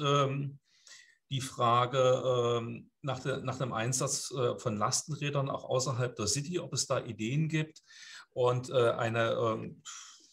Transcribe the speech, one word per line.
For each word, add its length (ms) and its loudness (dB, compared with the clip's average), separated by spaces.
ähm, 560 0
die 120 -4
Frage, 580 2
ähm, 640 0
nach 180 -4
der, 220 -4
nach 160 -4
dem 160 -2
Einsatz, 580 -2
äh, 260 0
von 200 -4
Lastenrädern 720 -2
auch 160 -6
außerhalb 500 0
der 120 -2
City, 320 -2
ob 140 -8
es 140 -2
da 160 0
Ideen 460 -2
gibt. 320 -2
Und, 400 2
äh, 220 6
eine, 400 2
ähm, 500 -2